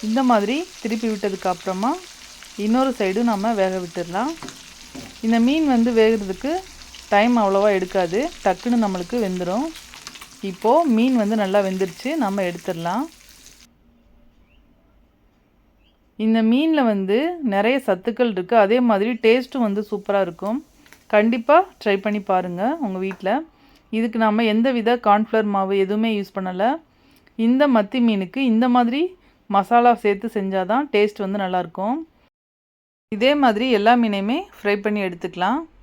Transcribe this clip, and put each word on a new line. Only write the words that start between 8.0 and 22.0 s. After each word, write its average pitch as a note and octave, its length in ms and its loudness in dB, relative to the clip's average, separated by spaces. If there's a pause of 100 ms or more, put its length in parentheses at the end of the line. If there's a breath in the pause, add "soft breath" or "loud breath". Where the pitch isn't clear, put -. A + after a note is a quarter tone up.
டக்குன்னு G#3 380 0
நம்மளுக்கு F#3 400 -4
வெந்துடும். F#3 420 -4 (840)
இப்போ G#3+ 200 0 (260)
மீன் B3 240 2
வந்து G#3 200 0
நல்லா G3 260 2
வெந்துருச்சு, F#3+ 420 -4 (140)
நம்ம G3 280 -2
எடுத்துடலாம். F3 520 -6 (3250)
இந்த A3 260 2
மீன்ல D4 400 2
வந்து G3 260 0 (360)
நிறைய G#3+ 200 2 (140)
சத்துக்கள் A3 480 -2
இருக்கு, F#3 260 0
அதே A3 160 2 (120)
மாதிரி G#3+ 220 0 (140)
டேஸ்ட்டும் B3 400 0
வந்து G3+ 240 -2
சூப்பரா G3+ 360 -2
இருக்கும். F#3+ 300 -8 (580 soft breath)
கண்டிப்பா A#3 440 4 (240)
ட்ரை G3 140 2 (100)